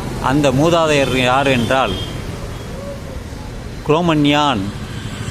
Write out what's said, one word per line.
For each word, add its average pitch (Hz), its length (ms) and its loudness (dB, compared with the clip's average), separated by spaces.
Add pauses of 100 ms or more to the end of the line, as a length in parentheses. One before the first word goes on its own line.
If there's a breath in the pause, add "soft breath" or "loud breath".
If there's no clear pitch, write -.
(240)
அந்த 135 280 4
மூதாதையர் 147 640 4
யார் 131 320 4
என்றால் 123 440 2 (2000)
குரோமன்யான். 147 720 4 (720)